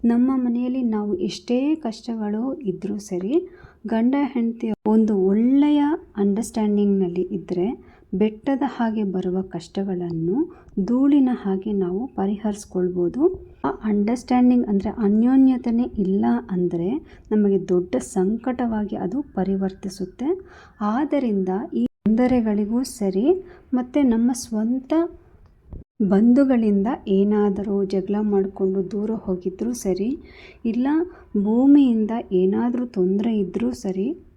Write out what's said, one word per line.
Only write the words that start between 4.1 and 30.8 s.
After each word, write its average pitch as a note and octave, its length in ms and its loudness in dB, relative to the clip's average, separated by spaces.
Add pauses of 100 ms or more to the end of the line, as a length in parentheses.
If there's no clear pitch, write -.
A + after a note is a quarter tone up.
ಹೆಂಡತಿಯ A#3 520 -4 (140)
ಒಂದು A3 260 4 (120)
ಒಳ್ಳೆಯ C4+ 580 4 (340)
ಅಂಡರ್‌ಸ್ಟ್ಯಾಂಡಿಂಗ್‌ನಲ್ಲಿ G3+ 1120 0
ಇದ್ರೆ F3+ 360 -4 (480)
ಬೆಟ್ಟದ G#3+ 520 0
ಹಾಗೆ A3+ 380 -2
ಬರುವ F#3 380 -2
ಕಷ್ಟಗಳನ್ನು F3 920 -4 (440)
ಧೂಳಿನ C4 520 4
ಹಾಗೆ G3 400 -4
ನಾವು F#3+ 340 -2
ಪರಿಹರಿಸ್ಕೊಳ್ಬೋದು. G3 1160 -2 (420)
ಆ - 60 0 (140)
ಅಂಡರ್‌ಸ್ಟ್ಯಾಂಡಿಂಗ್ A#3+ 800 2
ಅಂದ್ರೆ G3+ 320 0
ಅನ್ಯೋನ್ಯತೆನೇ B3 880 4 (120)
ಇಲ್ಲ G3 260 0 (260)
ಅಂದ್ರೆ F3 380 0 (420)
ನಮಗೆ G3+ 280 4 (100)
ದೊಡ್ಡ F3+ 260 0 (120)
ಸಂಕಟವಾಗಿ A3 880 -2
ಅದು F#3+ 240 -4 (140)
ಪರಿವರ್ತಿಸುತ್ತೆ. F#3+ 960 -4 (520)
ಆದ್ದರಿಂದ A3+ 680 0 (260)
ಈ A#3 180 0
ತೊಂದರೆಗಳಿಗೂ A3 960 2
ಸರಿ, G3 380 -2 (480)
ಮತ್ತೆ B3+ 280 0
ನಮ್ಮ A#3 320 4
ಸ್ವಂತ A#3+ 580 -4 (1080)
ಬಂಧುಗಳಿಂದ A3 880 4 (200)
ಏನಾದರೂ G3+ 760 2
ಜಗಳ F#3+ 360 -2
ಮಾಡ್ಕೊಂಡು G3 600 0 (100)
ದೂರ G#3+ 220 -4
ಹೋಗಿದ್ರೂ G3 600 -4
ಸರಿ, G3 380 -2 (540)
ಇಲ್ಲ A#3+ 220 0 (500)